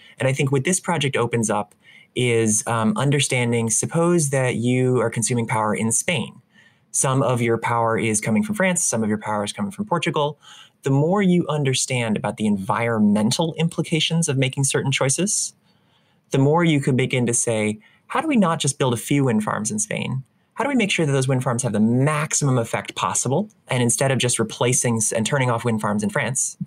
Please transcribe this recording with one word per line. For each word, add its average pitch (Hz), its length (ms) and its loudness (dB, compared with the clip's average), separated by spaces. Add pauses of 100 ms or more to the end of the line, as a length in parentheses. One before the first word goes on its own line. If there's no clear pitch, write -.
(200)
And 131 80 0
I 131 60 2
think 139 180 0
what 135 140 2
this 185 140 0
project 143 360 -2
opens 117 340 0
up 104 240 -2 (420)
is, 113 520 2
um, 110 300 2
understanding, 123 720 0
suppose 170 600 2
that 131 240 0
you 127 440 2
are 113 100 0
consuming 117 380 -2
power 107 260 0
in 113 180 -2
Spain. 117 500 -4 (500)
Some 131 320 0
of 120 180 0
your 117 160 2
power 113 400 0
is 110 220 0
coming 107 240 0
from 107 120 -4
France, 185 280 0
some 110 200 -2
of 104 60 -2
your 107 100 0
power 107 240 -4
is 104 100 -6
coming 101 180 -6
from 104 140 -8
Portugal. 151 540 -2 (440)
The 143 60 -2
more 156 320 2
you 180 260 2
understand 131 680 -2
about 104 200 -4
the 107 80 -2
environmental 107 1120 0
implications 160 680 0
of 135 100 -2
making 135 280 0
certain 139 260 0
choices, 139 640 -2 (800)
the 143 80 2
more 147 240 4
you 156 160 4
could 135 180 0
begin 127 280 0
to 117 80 0
say, 107 460 -2 (280)
"How 254 140 -2
do 320 60 -6
we 294 100 2
not 165 220 2
just 143 200 -2
build 127 160 2
a - 20 -2
few 143 280 0
wind 110 180 2
farms 107 260 -4
in 110 80 -4
Spain? 127 460 -6 (320)
How - 80 -2
do 269 60 -2
we 285 60 0
make 208 140 2
sure 170 160 0
that 139 60 0
those 135 160 0
wind 131 160 0
farms 120 180 -2
have 113 120 -2
the 104 60 0
maximum 135 800 2
effect 113 380 -4
possible? 135 540 -2 (180)
And 127 160 0
instead 135 280 2
of 131 60 2
just 123 220 0
replacing 123 560 0
s-, 110 160 -2
and 110 160 0
turning 131 240 0
off 113 120 -2
wind 113 180 0
farms 104 200 0
in 101 80 -2
France, 127 580 -4